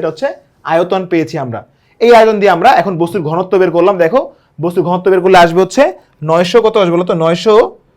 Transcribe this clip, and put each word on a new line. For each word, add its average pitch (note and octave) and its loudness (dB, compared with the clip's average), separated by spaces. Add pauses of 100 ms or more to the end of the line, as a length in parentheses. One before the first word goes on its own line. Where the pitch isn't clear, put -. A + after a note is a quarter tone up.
এটা E3+ -4
হচ্ছে - -8 (440)
আয়তন F3+ -2 (100)
পেয়েছি D#3+ -2 (100)
আমরা। A2 -10 (440)
এই A#3+ 4
আয়তন A3 2
দিয়ে G3 2
আমরা E3 2 (100)
এখন G3 -4 (100)
বস্তুর E3 -4
ঘনত্ব F3+ -4
বের F#3 2
করলাম। F#3 2
দেখো, A3+ 0 (440)
বস্তুর F3 -2
ঘনত্ব F3+ -2
বের F3+ 0
করলে F#3 4
আসবে E3+ 0
হচ্ছে B3+ 0 (480)
নয়শো, F3+ 2
কত G#3+ 0
আসবে E3+ 0
বলো F3+ -2
তো? G3+ 0 (100)
নয়শো F3 0 (420)